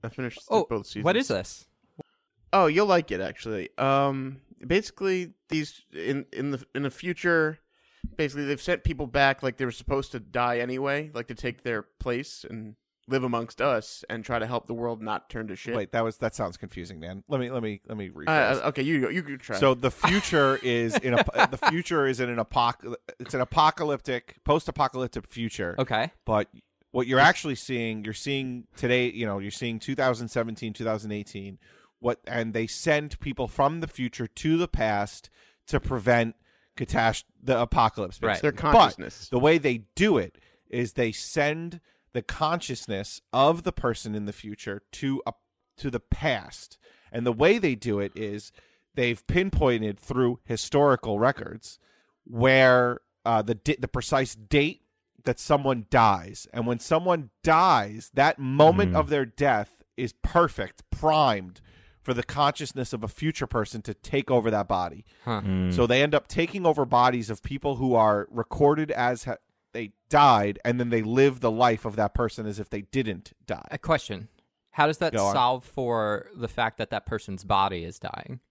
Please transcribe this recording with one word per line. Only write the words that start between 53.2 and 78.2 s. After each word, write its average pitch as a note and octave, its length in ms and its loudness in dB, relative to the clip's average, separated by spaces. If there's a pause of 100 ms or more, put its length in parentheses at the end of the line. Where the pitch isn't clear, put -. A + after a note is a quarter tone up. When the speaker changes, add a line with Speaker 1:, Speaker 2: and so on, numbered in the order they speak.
Speaker 3:
uh, A2+ 160 2
the G#2+ 140 -2
di-, D3 240 -2
the B2 80 -6
precise B2+ 480 -2
date C#3 460 0 (440)
that B2 140 -2
someone C3+ 500 0
dies. G2+ 640 4
And A#2+ 140 -2
when A#2+ 120 -2
someone E3 500 0 (140)
dies, D3 680 4
that C#3+ 240 4
moment D3+ 540 6
Speaker 4:
Hmm. F2+ 60 2
Speaker 3:
of D3+ 120 2
their C#3 160 2
death A2+ 560 0 (160)
is A#2 240 -4
perfect, - 680 0
primed B2+ 720 2 (400)
for C3 120 -2
the A#2+ 100 0
consciousness C#3 720 -2
of A2 100 -8
a A#2 40 -8
future D3+ 400 -4
person A2+ 360 -4
to A2 120 -10
take - 340 -4
over A2+ 220 2
that G2+ 160 0
body. F2+ 380 -4 (180)
Speaker 2:
Huh. A2 180 -4
Speaker 4:
Hmm. F#2 300 0
Speaker 3:
So A#2 160 2
they B2+ 160 4
end D3 100 2
up D3 140 0
taking F3 380 -2
over D3 200 2
bodies A#2+ 440 2
of G#2+ 120 -8
people C#3 360 -6
who B2+ 180 2
are G#2+ 340 4
recorded C#3+ 640 2
as A#2+ 320 -2
ha-, B2 140 -6 (340)
they A2 220 -10 (160)
died, A2+ 560 6
and A#2+ 140 0
then A#2+ 100 -2
they A#2 120 2
live B2+ 380 4
the B2 100 2
life A#2 360 2
of G#2 100 -6
that G#2 180 0
person A2+ 320 -2
as G#2 140 -8
if G2+ 100 -10
they G#2 120 -8
didn't A2 500 -6 (160)
die. - 240 -8
Speaker 2:
A C#3+ 60 -10
question. G#2+ 500 -4 (440)
How D3+ 160 2
does D#3 100 0
that D#3+ 160 -2
Speaker 3:
Go G2+ 140 2
on. G2+ 60 2
Speaker 2:
solve B2+ 300 2
for A2+ 720 -2
the A#2 140 -6
fact A2+ 300 -4
that A2 100 -6
that G#2+ 160 -6
person's G2+ 400 -8
body G2 400 0
is - 120 -12
dying? - 420 -12 (100)